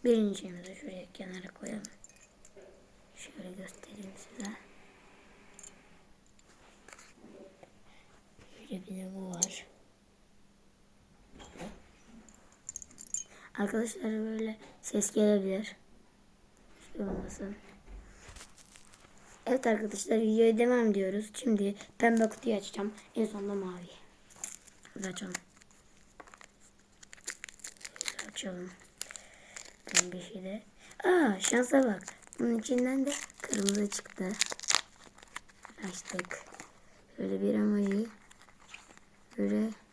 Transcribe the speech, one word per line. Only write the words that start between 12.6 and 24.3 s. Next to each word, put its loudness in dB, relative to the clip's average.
Arkadaşlar, -2
böyle -2
ses 0
gelebilir. 4
Şey -6
olmasın. -6
Evet 2
arkadaşlar, 2
videoya 8
devam 6
diyoruz. 0
Şimdi 2
pembe 6
kutuyu 0
açacağım. -4
En 2
sonunda -6
mavi. -6